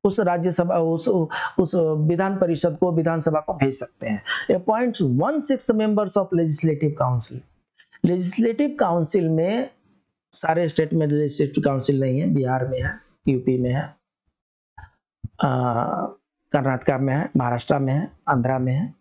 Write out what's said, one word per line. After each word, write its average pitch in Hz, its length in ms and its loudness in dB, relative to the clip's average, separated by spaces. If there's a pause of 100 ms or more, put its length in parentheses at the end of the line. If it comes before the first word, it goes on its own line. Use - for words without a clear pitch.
उस 196 160 2
राज्यसभा, 175 580 0
उस, 165 300 0 (520)
उस 190 160 0 (220)
विधान 175 400 0
परिषद 170 420 0
को, 180 120 2
विधानसभा 160 480 0
को - 140 -6
भेज 135 260 0
सकते - 280 -10
हैं। 104 160 -4 (280)
Appoints 214 500 0
one 160 340 2
sixth 269 340 -2
members 214 480 0
of 190 160 2
legislative 156 580 0 (120)
council। 123 340 -2 (680)
Legislative 226 760 0
council 170 500 2
में 190 400 0 (600)
सारे 165 360 0
state 156 260 0
में 156 140 2
legislative 147 560 0
council 135 360 0
नहीं 131 200 0
है, 170 140 0
बिहार 131 340 0
में 127 160 -4
है, - 160 -4 (280)
यूपी 127 300 2
में 123 160 0
है, - 220 -4 (1500)
आ, 123 420 2 (640)
कर्नाटका 131 460 0
में 135 160 0
है, 151 240 0
महाराष्ट्र 120 420 0
में 135 140 0
है, 156 180 -2 (180)
आंध्रा 131 300 2
में 127 140 0
है। 170 280 -2